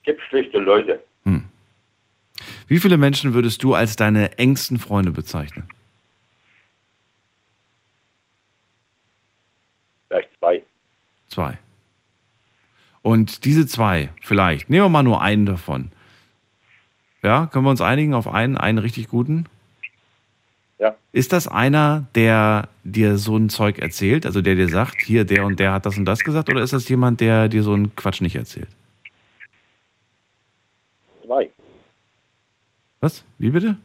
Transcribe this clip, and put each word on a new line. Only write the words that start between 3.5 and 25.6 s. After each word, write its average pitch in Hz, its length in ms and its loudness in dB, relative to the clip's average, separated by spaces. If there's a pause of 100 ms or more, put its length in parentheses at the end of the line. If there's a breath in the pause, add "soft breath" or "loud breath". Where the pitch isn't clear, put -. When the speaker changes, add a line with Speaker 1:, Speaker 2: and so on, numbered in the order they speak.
Speaker 2:
du 131 120 2
als 107 220 0
deine 107 420 2
engsten 131 400 0
Freunde 98 320 -2
bezeichnen? 78 580 -10 (4000)
Speaker 1:
Vielleicht 92 200 -4 (100)
zwei. 87 240 0 (680)
Speaker 2:
Zwei. 69 300 -8 (1400)
Und 113 420 2
diese 147 220 4
zwei, 92 440 -2 (120)
vielleicht, 87 480 0
nehmen 190 160 4
wir - 20 4
mal 151 140 4
nur 117 200 2
einen 104 240 2
davon. 82 440 -6 (1300 soft breath)
Ja, 127 240 2
können 135 180 -2
wir 139 60 4
uns 127 100 0
einigen 139 340 0
auf 117 140 -2
einen, 117 280 -2
einen 110 220 0
richtig 113 300 -6
guten? 151 380 -2 (1300)
Speaker 1:
Ja. 107 180 0 (160)
Speaker 2:
Ist 127 200 0
das 170 160 0
einer, 147 640 0
der 110 540 2 (160)
dir 104 340 0
so 110 180 -2
ein 110 120 2
Zeug 104 300 -2
erzählt, 101 480 -2
also 95 160 -2
der 95 120 2
dir 92 140 2
sagt, 95 320 -2
„Hier, 110 240 2
der 98 200 0
und 98 140 -4
der 95 140 2